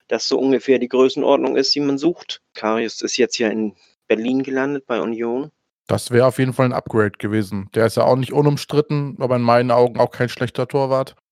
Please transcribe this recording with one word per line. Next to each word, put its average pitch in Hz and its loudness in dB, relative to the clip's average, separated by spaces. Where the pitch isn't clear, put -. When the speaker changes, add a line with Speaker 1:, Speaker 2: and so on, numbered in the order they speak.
Speaker 1:
das 113 -2
so 120 0
ungefähr 131 2
die 123 -4
Größenordnung 131 2
ist, 135 2
die 143 0
man 139 0
sucht. - -4
Karius 113 -4
ist - -4
jetzt 117 0
ja 113 0
in 107 -4
Berlin 120 0
gelandet 135 -4
bei 117 -2
Union. 117 -4
Speaker 2:
Das - -4
wäre 123 4
auf 131 0
jeden 131 0
Fall 131 2
ein 123 0
Upgrade 104 -2
gewesen. 104 -4
Der 113 4
ist 113 -2
ja 117 4
auch 127 4
nicht 131 -2
unumstritten, 143 0
aber 127 -2
in 120 0
meinen 120 4
Augen 120 4
auch 123 2
kein 123 -2
schlechter 123 -4
Torwart. 135 -2